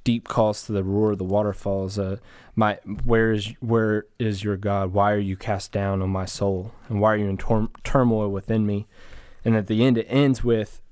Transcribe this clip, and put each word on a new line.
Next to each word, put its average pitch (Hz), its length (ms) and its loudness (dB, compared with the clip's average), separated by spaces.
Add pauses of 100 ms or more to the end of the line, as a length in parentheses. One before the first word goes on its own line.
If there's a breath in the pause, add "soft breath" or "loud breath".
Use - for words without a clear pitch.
deep 117 220 0
calls 107 360 0
to - 80 -8
the 101 120 0
roar 104 280 2
of 101 60 -2
the 95 60 -4
waterfalls. 98 760 -2
Uh, 98 200 -4 (380 loud breath)
"My, 107 200 2 (300)
where 113 260 4
is, 107 280 -2
where 110 460 0 (140)
is 104 240 -2
your 104 140 -2
God? 98 360 -2
Why 101 200 4
are 104 60 0
you 98 160 -2
cast - 360 -6
down, 98 300 -2
O 92 60 -2
my 95 180 -2
soul? 98 480 -4 (160)
And 104 120 0
why 110 120 6
are 107 40 2
you 104 100 0
in 95 100 -2
tor-, 110 320 0 (140)
turmoil 113 460 2
within 104 360 -2
me?" 104 220 -2 (560 loud breath)
And 117 120 2
at 104 120 0
the 110 180 2
end, 123 120 4
it 110 120 -2
ends 135 340 2
with, 113 380 0 (100)